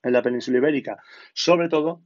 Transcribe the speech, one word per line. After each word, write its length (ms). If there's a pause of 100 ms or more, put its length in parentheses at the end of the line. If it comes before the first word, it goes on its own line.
en 100
la 100
península 360
ibérica? 400 (340)
Sobre 360
todo 380